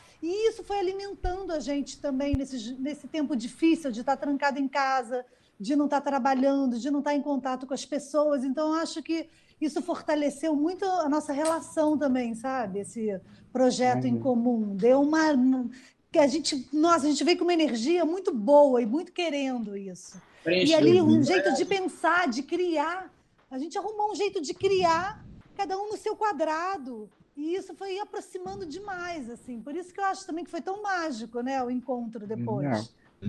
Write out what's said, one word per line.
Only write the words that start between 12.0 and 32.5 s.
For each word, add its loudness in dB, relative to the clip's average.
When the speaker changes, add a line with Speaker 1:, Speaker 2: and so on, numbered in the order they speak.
Speaker 1:
sabe? -4
Esse -6
projeto 2
em 2
Speaker 2:
Uhum. 0
Speaker 1:
comum. 2
Deu 6
uma, 4
que 2
a 8
gente, -2
nossa, 4
a 4
gente 2
veio 6
com -2
uma 4
energia 2
muito -2
boa 6
e 0
muito -2
querendo -2
isso. -14
E -20
Speaker 3:
Preencheu, 4
Speaker 1:
ali, 8
um 6
Speaker 3:
né? 6
Speaker 1:
jeito 2
de 0
pensar, 0
de -4
criar. -4
A -8
gente -6
arrumou -2
um -6
jeito -2
de -6
criar, 0
cada -4
um -6
no -8
seu -4
quadrado. -4
E -6
isso -8
foi -8
aproximando -10
demais, -10
assim. -12
Por -10
isso -10
que -14
eu -2
acho -4
também -8
que -18
foi -8
tão -8
mágico, -4
né, -2
o -4
encontro -6
depois. -2